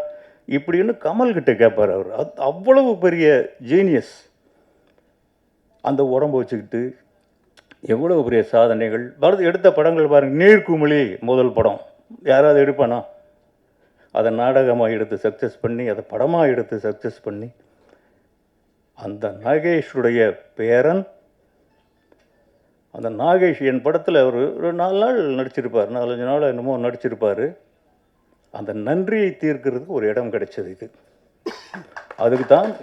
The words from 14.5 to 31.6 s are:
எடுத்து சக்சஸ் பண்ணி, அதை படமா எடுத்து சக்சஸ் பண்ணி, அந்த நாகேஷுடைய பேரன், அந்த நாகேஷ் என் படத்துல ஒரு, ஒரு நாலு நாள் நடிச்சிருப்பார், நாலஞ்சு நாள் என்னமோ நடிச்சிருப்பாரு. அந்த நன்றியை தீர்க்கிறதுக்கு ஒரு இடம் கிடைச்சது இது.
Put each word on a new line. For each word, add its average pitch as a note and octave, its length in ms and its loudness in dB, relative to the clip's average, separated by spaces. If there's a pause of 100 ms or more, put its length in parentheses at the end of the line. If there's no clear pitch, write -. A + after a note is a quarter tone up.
எடுத்து A2 360 -4
சக்சஸ் A2 380 -4
பண்ணி, A#2+ 260 -4
அதை G#2+ 240 -4
படமா D#3 320 0
எடுத்து B2 340 0
சக்சஸ் G#2+ 460 -8
பண்ணி, G#2 240 -10 (1500)
அந்த G#2 340 -10
நாகேஷுடைய A#2+ 1120 -2 (160)
பேரன், C3 520 0 (1800)
அந்த A2+ 200 -10
நாகேஷ் E3 500 0
என் C3 220 0
படத்துல D#3+ 420 2
ஒரு, B2+ 320 -2
ஒரு E3+ 160 -4
நாலு F3+ 260 -2
நாள் G#3 360 0
நடிச்சிருப்பார், A#2+ 580 -2
நாலஞ்சு A#2+ 320 -4
நாள் C#3 180 0
என்னமோ B2+ 360 -2
நடிச்சிருப்பாரு. A#2+ 800 -2 (920)
அந்த G#2 220 -12
நன்றியை F#3 560 -2
தீர்க்கிறதுக்கு C#3 580 -4
ஒரு C3 220 -4
இடம் A2+ 220 -4
கிடைச்சது G2+ 400 -8
இது. A2+ 200 -18 (1300)